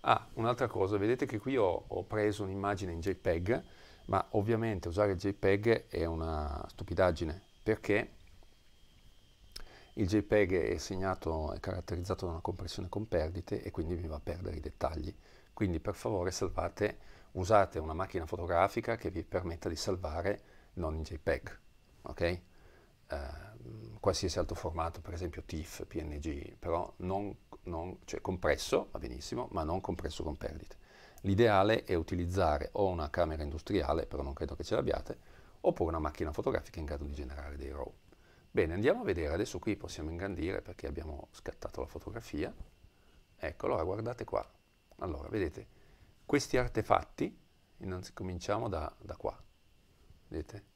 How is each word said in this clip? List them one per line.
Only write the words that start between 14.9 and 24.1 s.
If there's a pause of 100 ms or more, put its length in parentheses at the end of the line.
Quindi
per
favore
salvate, (260)
usate
una
macchina
fotografica
che
vi
permetta
di
salvare (320)
non
in
jpeg, (440)
ok? (680)
Ehm,
qualsiasi